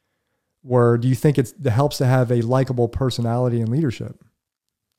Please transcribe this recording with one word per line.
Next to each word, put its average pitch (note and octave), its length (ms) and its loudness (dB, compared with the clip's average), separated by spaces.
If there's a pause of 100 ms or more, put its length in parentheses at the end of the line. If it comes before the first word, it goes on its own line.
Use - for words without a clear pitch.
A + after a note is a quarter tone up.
(640)
were, A#2+ 360 4
do A#2+ 100 -2
you C3 60 2
think D3 240 2
it's, C3 140 -2
it C3 180 -4
helps C3+ 280 0
to C#3+ 60 0
have B2+ 260 2
a A#2+ 120 2
likable B2 460 0
personality A#2+ 720 -2
in A2+ 100 -2
leadership? C3 520 -4 (760)